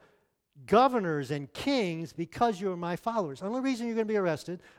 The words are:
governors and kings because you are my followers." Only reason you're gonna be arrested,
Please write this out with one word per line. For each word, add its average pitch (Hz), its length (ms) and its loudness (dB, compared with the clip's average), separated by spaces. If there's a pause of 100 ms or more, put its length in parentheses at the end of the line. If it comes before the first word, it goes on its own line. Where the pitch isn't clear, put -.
(640)
governors 190 680 4
and 143 220 -4
kings 180 580 -2
because 180 480 0
you 196 100 -2
are 180 60 -2
my 175 220 -4
followers." 185 440 -4
Only 226 200 -4
reason 247 260 -2
you're 226 80 -4
gonna 226 80 2
be 214 140 0
arrested, 175 440 -2 (180)